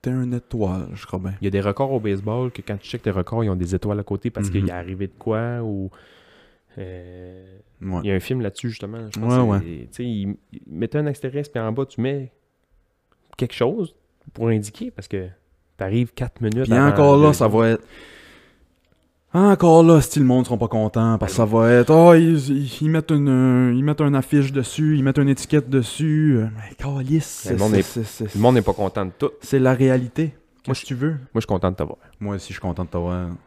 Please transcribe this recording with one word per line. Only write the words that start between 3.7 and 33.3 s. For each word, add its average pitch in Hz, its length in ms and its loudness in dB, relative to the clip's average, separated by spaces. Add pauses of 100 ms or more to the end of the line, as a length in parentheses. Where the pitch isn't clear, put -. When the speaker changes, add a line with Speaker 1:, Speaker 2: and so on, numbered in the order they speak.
Speaker 2:
étoiles 101 240 -4
à 101 40 -6
côté 98 260 -8
parce 101 200 -6
Speaker 1:
Mhm. 92 40 -6
Speaker 2:
qu'il 95 160 0
est 87 40 -4
arrivé 92 340 -10
de - 120 -14
quoi 117 440 -4
ou, 98 280 -6 (840)
euh, 92 800 -18 (240)
Speaker 1:
Ouais. 92 220 -8
Speaker 2:
il 101 60 -4
y - 20 -2
a 98 40 0
un 95 60 0
film 127 220 -6
là-dessus, 107 260 -8
justement. 110 300 -12 (160)
Je 107 40 -10
pense 113 140 -2
Speaker 1:
Ouais, 127 60 4
Speaker 2:
que 127 60 4
Speaker 1:
ouais. 104 160 2
Speaker 2:
c'est, 82 260 -12
tu - 60 -20
sais, 123 120 -10
il, 101 320 -6 (160)
il - 140 -20
mettait 110 320 -6
un 151 80 -2
astérisque, 143 460 -8
puis 120 80 -6
en 110 120 -4
bas, 135 140 -4
tu - 160 -8
mets 135 300 -6 (1040)
quelque 123 160 -4
chose 165 400 -4 (400)
pour 113 140 -4
indiquer 110 420 -4
parce - 180 -18
que 92 200 -8 (500)
t'arrives 113 340 -2
quatre - 300 -10
minutes 113 220 -2
Speaker 1:
Puis 113 100 0
Speaker 2:
avant 135 180 6
Speaker 1:
encore 143 240 6
là, 147 120 8
Speaker 2:
le 151 40 6
Speaker 1:
ça 127 160 2
Speaker 2:
jeu. 107 100 2
Speaker 1:
va 113 120 4
être, 113 120 0 (1500)
encore 175 500 6
là, 165 180 10
si - 200 -2
le 139 40 6
monde 127 200 4
sera 120 120 -2
pas 110 120 -2
content, 113 500 0
parce 101 140 -4
que - 40 -4
ça 117 80 4
va 113 280 4
être, 123 200 4
ah, 165 240 10
ils, 160 340 2
ils, 139 320 -4
ils 156 60 0
mettent 160 220 -2
une, 143 180 2
euh, 127 460 2
ils 131 80 0
mettent 147 180 -2
une 143 140 2
affiche 135 380 0
dessus, 151 440 -2
ils 135 60 0
mettent 135 160 0
une 139 100 2
étiquette 139 400 0
dessus. 151 680 0
Euh, 110 160 0
mais 107 220 -18
câlisse, 139 680 -4
Speaker 2:
Mais 95 60 -4
le - 60 -2
Speaker 1:
c'est, 98 60 0
Speaker 2:
monde 107 80 2
Speaker 1:
c'est, 101 80 4
Speaker 2:
est, - 20 -2
Speaker 1:
c'est, 113 220 -6 (240)
c'est, 101 80 -14
Speaker 2:
le 101 40 -2
monde 123 140 4
n'est 117 80 4
pas 95 100 -2
content 98 320 -4
de 92 140 -6
tout. 143 120 -2 (100)
Speaker 1:
c'est - 180 -2
la 127 160 4
réalité. 127 480 0
Speaker 2:
Moi, 160 100 -4 (300)
Speaker 1:
Qu'est-ce - 200 -6
que - 40 -20
tu 139 80 -8
veux ? 135 160 -4
Speaker 2:
Moi, 151 80 -6 (160)
je 113 60 0
suis 113 80 -10
content 92 240 0
de 95 40 -8
te - 60 -8
voir. 73 160 -10 (220)
Speaker 1:
Moi 101 160 -6
aussi, 90 120 -14
je - 60 -14
suis - 60 -14
content 90 240 -6
de 85 60 -10
te - 60 -8
voir. 90 300 -4 (200)